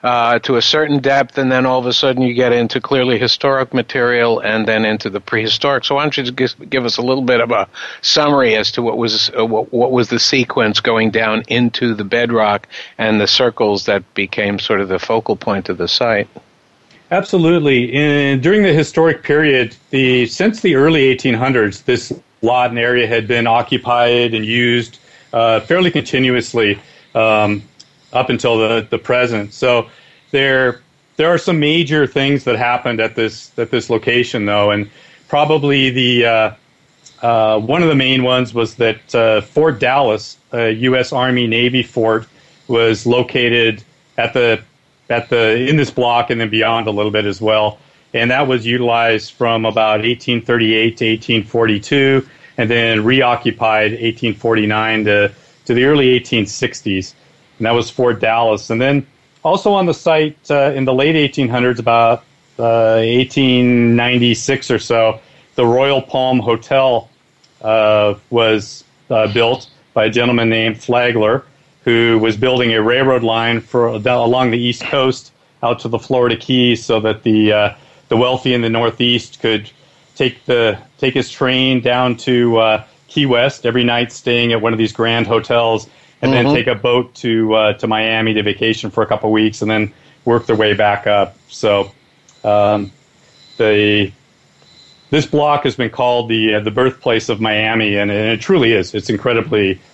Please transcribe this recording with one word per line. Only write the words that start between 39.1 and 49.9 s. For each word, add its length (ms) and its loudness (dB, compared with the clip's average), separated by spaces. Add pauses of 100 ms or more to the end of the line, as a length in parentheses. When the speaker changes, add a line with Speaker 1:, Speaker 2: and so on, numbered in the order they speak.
Speaker 2:
uh, 260 2
Fort 380 0
Dallas, 580 0 (140)
a 200 0
U 240 0
S 180 -2
Army 340 0
Navy 360 0
fort, 440 -2 (400)
was 380 0
located 800 0 (340)
at 160 -4
the, 280 0 (480)
at 200 -4
the, 400 0
in 80 2
this 140 0
block 380 0
and 120 -2
then 80 -4
beyond 380 0
a 40 -4
little 200 -2
bit 140 0
as 160 -6
well. 360 0 (360)
And 180 -2
that 160 0
was 180 -2
utilized 680 0
from 340 -2
about 380 0